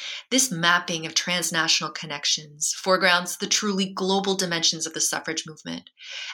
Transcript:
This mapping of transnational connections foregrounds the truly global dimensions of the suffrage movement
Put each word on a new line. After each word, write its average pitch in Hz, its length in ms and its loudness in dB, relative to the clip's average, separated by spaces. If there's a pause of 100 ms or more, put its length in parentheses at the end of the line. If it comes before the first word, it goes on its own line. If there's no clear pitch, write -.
(300)
This 254 200 4
mapping 170 540 2
of 156 100 -8
transnational 165 760 0
connections 151 840 -4
foregrounds 185 640 4
the 202 100 -6
truly 196 460 0
global 190 420 0
dimensions 170 520 0
of 160 80 -10
the 156 80 -2
suffrage 160 440 -2
movement 160 440 -12 (440)